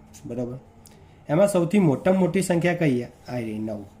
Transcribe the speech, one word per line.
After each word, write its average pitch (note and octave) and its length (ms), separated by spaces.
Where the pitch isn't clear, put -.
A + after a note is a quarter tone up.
બરોબર, B2 300
એમાં F3 180
સૌથી F3+ 320
મોટામાં F#3 400
મોટી F3+ 220
સંખ્યા F3 320
કઈ E3 260
છે? B2 80
આયરી A2 300
નવ. G#2+ 240